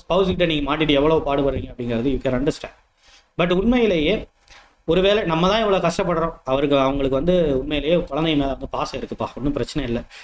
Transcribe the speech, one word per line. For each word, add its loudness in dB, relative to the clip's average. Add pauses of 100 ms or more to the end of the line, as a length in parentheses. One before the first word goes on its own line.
ஸ்பௌஸ் 2
கிட்ட 0
நீங்க -2
மாட்டிட்டு 0
எவ்வளவு 2
பாடுபடுறீங்க -2
அப்படிங்கிறது -4
you -4
can 0
understand. -4 (680)
But 0
உண்மையிலேயே 0 (600)
ஒருவேளை 4
நம்ம 2
தான் 4
இவ்வளவு 2
கஷ்டப்படுறோம், 0 (120)
அவருக்கு, 2
அவங்களுக்கு 0
வந்து 2
உண்மையிலேயே 0
குழந்தை 0
மேல 2
வந்து -6
பாசம் -6
இருக்குப்பா, -6 (100)
ஒண்ணும் -2
பிரச்சனை -4
இல்ல. -4 (220)